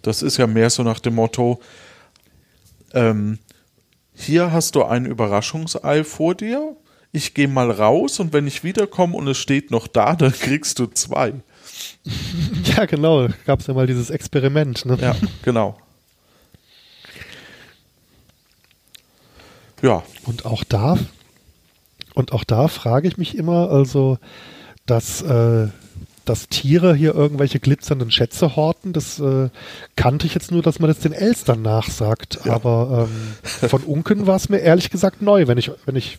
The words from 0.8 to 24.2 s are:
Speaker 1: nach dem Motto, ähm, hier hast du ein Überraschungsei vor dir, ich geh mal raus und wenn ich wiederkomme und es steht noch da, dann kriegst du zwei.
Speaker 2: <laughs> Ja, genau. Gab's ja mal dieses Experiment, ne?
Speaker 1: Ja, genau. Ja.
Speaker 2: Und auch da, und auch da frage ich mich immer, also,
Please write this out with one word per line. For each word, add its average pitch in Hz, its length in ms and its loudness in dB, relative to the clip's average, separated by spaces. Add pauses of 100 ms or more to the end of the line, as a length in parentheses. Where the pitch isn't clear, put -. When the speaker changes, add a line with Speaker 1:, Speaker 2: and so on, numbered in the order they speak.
Speaker 1:
nach 113 180 -2
dem 120 140 -2
Motto, 120 460 0 (1300)
ähm, 110 460 0 (760)
hier 170 380 0
hast 165 220 0
du 143 100 4
ein 123 220 0
Überraschungsei 135 960 -2
vor 160 320 -2
dir, 277 420 -6 (360)
ich - 220 -6
geh 143 120 2
mal 131 240 2
raus 113 500 2
und 165 120 -2
wenn 147 140 2
ich - 180 -8
wiederkomme 185 520 -2
und 139 120 -4
es 135 100 -2
steht 139 320 -2
noch 113 160 -2
da, 120 300 2
dann 139 160 4
kriegst 143 460 -4
du 123 80 0
zwei. - 480 -4 (680)
Speaker 2:
<laughs> - 600 -4
Ja, 208 220 2
genau. 151 420 2 (160)
Gab's 139 220 0
ja 135 80 -4
mal 131 120 2
dieses 123 240 -2
Experiment, 139 760 -2
ne? 127 140 2
Speaker 1:
Ja, 123 160 2 (260)
genau. 110 360 0 (4000)
Ja. 107 200 4 (220)
Speaker 2:
Und 117 220 -8
auch 117 180 -4
da, 113 320 0 (1160)
und 131 180 -2
auch 110 120 -4
da 120 240 2
frage 127 400 0
ich 170 80 -4
mich 175 200 -6
immer, 170 340 0
also, 135 480 2 (680)